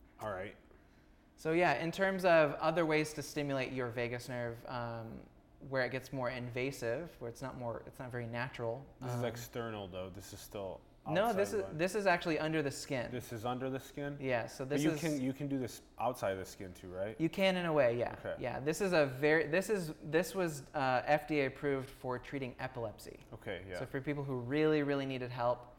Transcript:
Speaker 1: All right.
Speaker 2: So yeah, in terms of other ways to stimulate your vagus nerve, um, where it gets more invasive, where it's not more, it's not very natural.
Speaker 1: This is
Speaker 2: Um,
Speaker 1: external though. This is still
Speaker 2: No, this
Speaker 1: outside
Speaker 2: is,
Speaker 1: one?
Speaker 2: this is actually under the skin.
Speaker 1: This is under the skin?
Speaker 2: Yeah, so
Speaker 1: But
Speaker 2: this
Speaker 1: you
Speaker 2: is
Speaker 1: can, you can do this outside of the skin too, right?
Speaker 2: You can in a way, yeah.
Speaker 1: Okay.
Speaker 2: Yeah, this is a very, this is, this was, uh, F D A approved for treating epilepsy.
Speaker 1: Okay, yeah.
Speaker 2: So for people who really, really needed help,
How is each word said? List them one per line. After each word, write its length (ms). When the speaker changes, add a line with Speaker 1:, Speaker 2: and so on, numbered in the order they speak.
Speaker 1:
All 80
right. 240
Speaker 2:
So 160
yeah, 300
in 100
terms 320
of 300
other 300
ways 300
to 80
stimulate 500
your 160
vagus 400
nerve, 280
um, 400
where 160
it 80
gets 200
more 180
invasive, 880
where 100
it's 140
not 160
more, 280
it's 120
not 120
very 160
natural. 580
Speaker 1:
This 120
is 60
Speaker 2:
Um, 80
Speaker 1:
external 640
though. 260
This 180
is 80
still 400
Speaker 2:
No, 220
this 180
Speaker 1:
outside 80
Speaker 2:
is, 60
Speaker 1:
one? 140
Speaker 2:
this 160
is 120
actually 320
under 240
the 80
skin. 400
Speaker 1:
This 220
is 120
under 260
the 100
skin? 400
Speaker 2:
Yeah, 260
so 180
Speaker 1:
But 60
Speaker 2:
this 120
Speaker 1:
you 80
Speaker 2:
is 100
Speaker 1:
can, 200
you 120
can 160
do 100
this 240
outside 320
of 60
the 60
skin 280
too, 160
right? 300
Speaker 2:
You 100
can 280
in 100
a 60
way, 260
yeah. 160
Speaker 1:
Okay. 140
Speaker 2:
Yeah, 220
this 200
is 120
a 140
very, 400
this 240
is, 220
this 240
was, 280
uh, 320
F 220
D 120
A 60
approved 440
for 280
treating 420
epilepsy. 580
Speaker 1:
Okay, 340
yeah. 100
Speaker 2:
So 80
for 140
people 240
who 140
really, 440
really 240
needed 240
help, 360